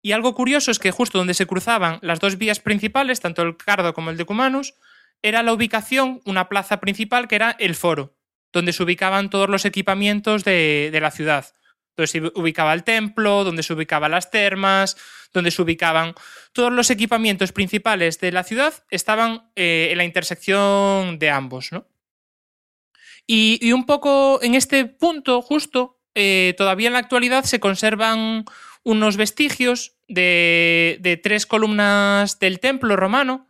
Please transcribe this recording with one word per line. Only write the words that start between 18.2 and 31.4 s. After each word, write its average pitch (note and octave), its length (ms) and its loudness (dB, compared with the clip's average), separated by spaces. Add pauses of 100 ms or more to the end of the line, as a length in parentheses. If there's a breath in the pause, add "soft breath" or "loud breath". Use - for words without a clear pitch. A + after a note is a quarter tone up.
de F3+ 100 -2
la F3+ 140 -2
ciudad C#4 280 -2 (160)
estaban, A3+ 680 -2
eh, E3 340 0
en F3 60 -2
la F3 80 0
intersección F#3+ 1120 0
de D#3 100 0
ambos, C3 440 -4
¿no? F3+ 120 -12 (1400 loud breath)
Y, A3 340 4
y A#3 120 4
un B3+ 120 0
poco C#4 560 2
en A#3+ 140 2
este C4 300 2
punto, C4+ 560 0
justo, B3+ 580 -4 (160)
eh, F#3+ 420 2
todavía G3 300 0
en A#3+ 60 0
la B3 60 2
actualidad B3 440 0
se B3 160 -2
conservan A3 840 -2 (380 loud breath)
unos G#3+ 340 2
vestigios B3 800 -2 (120)
de, E3+ 920 2
de F3 160 0
tres G#3 280 -2